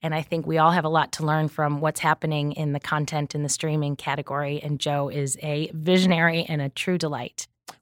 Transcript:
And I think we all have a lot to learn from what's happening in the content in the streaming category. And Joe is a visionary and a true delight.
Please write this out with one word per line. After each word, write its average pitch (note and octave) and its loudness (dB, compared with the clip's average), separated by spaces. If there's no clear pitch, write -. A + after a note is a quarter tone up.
And D#3 -2
I D#3+ 0
think D#3+ -4
we D#3+ 2
all D#3+ 8
have F3 2
a D#3 0
lot D#3+ 2
to - -4
learn D#3 2
from D3 -2
what's D#3 0
happening D3+ 0
in D3 -2
the C#3+ -2
content D3+ -2
in D3 -2
the D3 -2
streaming D3+ 0
category. C#3+ -4
And D3 -2
Joe C#3+ -2
is C#3 -4
a D3+ -2
visionary E3 4
and D#3 -2
a C#3 0
true F3+ -2
delight. D3 -6